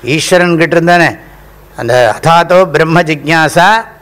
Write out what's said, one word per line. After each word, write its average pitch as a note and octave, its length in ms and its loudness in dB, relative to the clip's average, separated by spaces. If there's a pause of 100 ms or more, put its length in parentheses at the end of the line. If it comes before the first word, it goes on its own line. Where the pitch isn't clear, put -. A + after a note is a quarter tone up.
ஈஸ்வரன் E3+ 540 0
கிட்ட E3 220 0
இருந்தானே E3+ 400 0 (560)
அந்த A#2+ 460 0
"அதாதோ E3+ 440 2
பிரம்ம D#3+ 360 0
ஜிக்ஞாசா" D#3+ 840 0 (160)